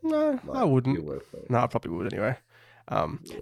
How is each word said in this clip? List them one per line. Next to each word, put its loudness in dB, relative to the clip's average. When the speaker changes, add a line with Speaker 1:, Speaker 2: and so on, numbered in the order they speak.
Speaker 1:
No, 2
Speaker 2:
like, -6
Speaker 1:
I 2
wouldn't. 4
Speaker 2:
your -6
work, -8
though. -14
Speaker 1:
No, 4
I 4
probably -4
would -2
anyway. 0
Um, -2
Speaker 2:
Yeah. -14